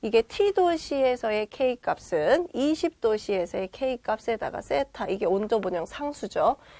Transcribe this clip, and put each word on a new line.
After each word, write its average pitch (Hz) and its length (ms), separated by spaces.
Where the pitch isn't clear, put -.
이게 226 220
T 403 300
도시에서의 262 960
K값은 240 1040
이십 311 460
도시에서의 190 720
K값에다가 240 920
세타, 277 460
이게 196 180
온도 202 360
보정 180 240
상수죠. 269 720